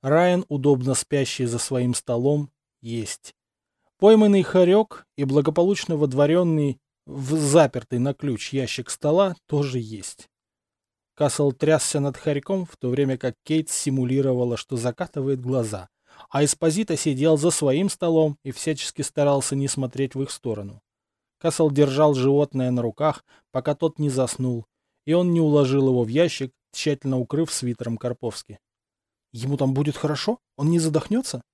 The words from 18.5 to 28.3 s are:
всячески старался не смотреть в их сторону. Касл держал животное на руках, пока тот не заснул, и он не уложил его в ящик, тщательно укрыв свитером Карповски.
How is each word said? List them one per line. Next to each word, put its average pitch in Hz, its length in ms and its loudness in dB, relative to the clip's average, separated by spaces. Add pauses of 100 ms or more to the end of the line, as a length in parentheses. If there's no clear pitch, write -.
всячески - 500 -6
старался 143 540 0
не 139 140 -2
смотреть 131 440 -4
в 135 80 -6
их 135 80 -4
сторону. 104 520 -10 (560)
Касл 160 320 0
держал 143 460 4
животное 135 540 0
на 123 120 0
руках, 143 420 -2 (280)
пока 143 240 -2
тот 160 220 -2
не 147 120 -2
заснул, 127 560 -4 (400)
и 151 80 0
он 175 180 2
не 170 80 2
уложил 139 480 4
его 127 160 2
в 110 60 -4
ящик, 139 420 -2 (220)
тщательно 135 440 -2
укрыв 143 360 -2
свитером 117 440 -6
Карповски. 120 640 -8 (720)